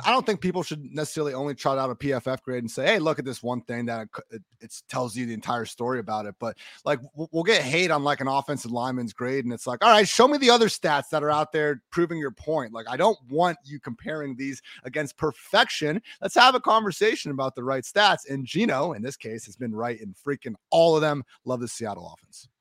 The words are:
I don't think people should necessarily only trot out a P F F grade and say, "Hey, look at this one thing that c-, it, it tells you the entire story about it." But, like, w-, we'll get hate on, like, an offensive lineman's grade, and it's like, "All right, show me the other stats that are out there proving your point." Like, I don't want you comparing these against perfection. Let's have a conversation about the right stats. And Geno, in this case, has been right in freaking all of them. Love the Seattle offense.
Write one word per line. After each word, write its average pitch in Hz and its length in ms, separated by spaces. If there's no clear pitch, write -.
I 202 60
don't 254 160
think 214 140
people 180 240
should 151 280
necessarily 147 400
only 139 220
trot 135 240
out 131 100
a 123 60
P 139 180
F 127 140
F 131 160
grade 123 220
and 113 60
say, 131 140
"Hey, 208 140
look 156 200
at 143 60
this 127 180
one 123 200
thing 120 240
that 113 280
c-, - 220
it, 101 60
it - 280
tells 127 260
you 123 120
the 117 80
entire 117 300
story 120 360
about 107 260
it." 101 140
But, 113 160
like, 139 160
w-, 156 180
we'll 165 140
get 196 180
hate 160 300
on, 147 100
like, 143 180
an 131 60
offensive 135 460
lineman's 123 400
grade, 127 320
and 120 100
it's - 120
like, 123 180
"All 233 80
right, 208 160
show - 180
me 294 120
the 262 120
other 233 160
stats 147 460
that 151 100
are 147 80
out 151 220
there 151 380
proving 170 280
your 143 140
point." 139 400
Like, 113 180
I 127 60
don't 185 220
want 165 340
you 143 140
comparing 143 560
these 135 260
against 143 340
perfection. 196 520
Let's - 120
have 254 200
a 247 60
conversation 214 680
about 135 240
the 127 80
right 131 220
stats. 196 360
And 135 160
Geno, 151 480
in 107 80
this 131 160
case, 113 260
has 104 100
been 117 200
right 117 260
in 101 140
freaking 131 400
all 165 260
of 151 60
them. 147 200
Love 123 160
the 120 80
Seattle 98 420
offense. - 380